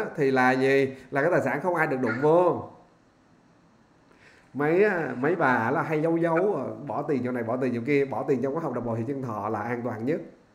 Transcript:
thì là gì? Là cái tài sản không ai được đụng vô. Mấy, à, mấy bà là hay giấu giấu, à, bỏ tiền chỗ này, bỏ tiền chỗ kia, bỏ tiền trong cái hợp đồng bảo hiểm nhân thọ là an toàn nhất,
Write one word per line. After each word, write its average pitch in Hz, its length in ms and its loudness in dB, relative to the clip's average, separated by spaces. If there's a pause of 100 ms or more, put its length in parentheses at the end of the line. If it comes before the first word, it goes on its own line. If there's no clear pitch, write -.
(180)
thì 139 140 2
là 131 200 4
gì? 135 440 2 (160)
Là 139 100 0
cái 160 100 2
tài 160 100 2
sản 135 220 -2
không 180 120 0
ai 165 120 2
được 139 140 -2
đụng 120 200 -2
vô. 156 480 4 (1800)
Mấy, 151 300 2
à, 180 260 0 (100)
mấy 151 160 2
bà 123 360 2
là 160 100 0
hay 156 200 -2
giấu 165 160 2
giấu, 170 380 2
à, 135 80 -4 (240)
bỏ 120 140 -4
tiền 147 240 -2
chỗ 123 60 -2
này, 123 120 -2
bỏ 113 140 -2
tiền 127 180 -2
chỗ 120 100 -4
kia, 143 200 2
bỏ 135 220 -4
tiền 131 140 2
trong 135 120 -2
cái 160 100 -4
hợp 131 100 -6
đồng 123 120 -4
bảo 117 100 -2
hiểm 113 120 -4
nhân 135 160 -6
thọ 104 260 -6
là 110 100 -2
an 117 240 -4
toàn 113 220 -6
nhất, 160 160 -2 (340)